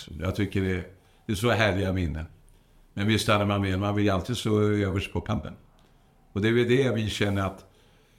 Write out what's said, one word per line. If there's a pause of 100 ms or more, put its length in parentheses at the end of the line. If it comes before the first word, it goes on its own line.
(200)
Jag
tycker
det, (420)
det
är
så
härliga
minnen. (680)
Men
visst
hade
man
med,
man
vill
alltid
så
överst
på
kampen. (800)
Och
det
är
väl
det
vi
känner,
att (540)